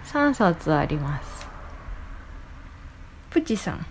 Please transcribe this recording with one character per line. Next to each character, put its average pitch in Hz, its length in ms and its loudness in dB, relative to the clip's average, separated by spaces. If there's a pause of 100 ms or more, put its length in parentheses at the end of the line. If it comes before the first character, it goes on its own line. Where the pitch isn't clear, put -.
三 285 320 4
冊 175 360 6
あ 147 140 6
り 151 120 0
ま 143 260 0
す。 - 240 -10 (1800)
プ 330 100 4
チ 226 160 0
さ - 140 -2
ん。 - 200 -6